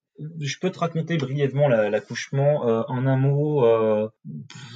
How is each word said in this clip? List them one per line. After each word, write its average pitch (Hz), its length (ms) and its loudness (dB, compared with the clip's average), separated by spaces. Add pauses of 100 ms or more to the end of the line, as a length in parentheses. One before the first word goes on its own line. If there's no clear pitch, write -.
(420)
je 139 180 -6
peux 180 100 -2
te - 80 -6
raconter 165 400 -4
brièvement 139 500 0
la, 110 220 2
l'accouchement. 135 800 0
Euh, 113 200 2
en 127 200 -2
un 135 100 2
mot, 143 480 2
euh, 110 440 4 (680)